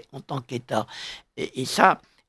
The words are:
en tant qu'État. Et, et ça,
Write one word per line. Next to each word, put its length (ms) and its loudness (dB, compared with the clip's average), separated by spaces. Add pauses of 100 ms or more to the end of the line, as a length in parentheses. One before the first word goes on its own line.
(140)
en 80 -14
tant 180 -6
qu'État. 480 -4 (500)
Et, 240 -6
et 40 -4
ça, 340 6 (300)